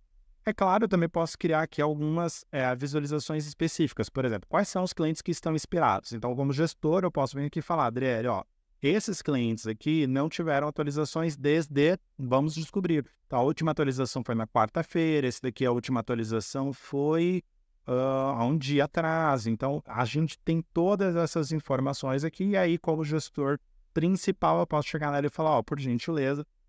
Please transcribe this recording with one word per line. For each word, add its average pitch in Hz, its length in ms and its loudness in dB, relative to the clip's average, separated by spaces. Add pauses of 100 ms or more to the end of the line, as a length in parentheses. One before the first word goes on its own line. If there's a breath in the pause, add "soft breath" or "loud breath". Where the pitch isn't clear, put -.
(440)
É 220 80 -2
claro, 202 340 2
eu 202 40 0
também 175 180 2
posso 165 300 -2
criar 160 240 2
aqui 160 200 -4
algumas, 156 680 -2
é, 127 240 0
visualizações 147 680 -4
específicas. 151 640 -2
Por 131 160 -2
exemplo, 110 240 -2
quais 196 180 2
são 185 160 -2
os 185 80 -2
clientes 160 300 -2
que - 100 -6
estão 160 240 -2
expirados? 139 580 0
Então, 120 220 -4
como 139 160 0
gestor, 156 520 0
eu 180 80 0
posso 139 260 -2
vir 143 80 -4
aqui 147 140 -4
e - 20 -6
falar, 156 240 0
"Adriele, 120 420 0
ó, 104 160 -2 (380)
esses 185 400 0
clientes 117 460 -2
aqui 151 400 0
não 135 200 0
tiveram 151 400 -2
atualizações 151 720 -2
desde, 147 640 2 (180)
vamos 139 380 0
descobrir. 160 500 -2 (220)
Então, 131 120 0
a 120 40 4
última 160 280 2
atualização 135 540 0
foi 123 80 -2
na 113 140 -2
quarta-feira, 156 800 2
esse 120 140 -4
daqui, 131 220 -4
a 123 80 4
última 120 280 0
atualização 113 720 -2
foi, 165 720 0 (420)
ah, 135 520 0
há 117 80 0
um 147 120 2
dia 143 280 2
atrás." 160 600 0
Então, 131 400 -2
a 120 200 -2
gente 147 340 -2
tem 165 240 0 (100)
todas 185 420 2
essas 160 360 0
informações 135 720 -2
aqui, 165 220 -4
e 202 120 2
aí, 175 220 2
como 160 260 0
gestor 147 540 -2 (340)
principal, 170 640 2
eu 175 80 2
posso 151 200 -2
chegar 147 240 -4
nela 143 160 0
e - 20 2
falar, 156 280 2
"Ó, 117 60 2
por 147 160 -4
gentileza, 139 640 -2 (240)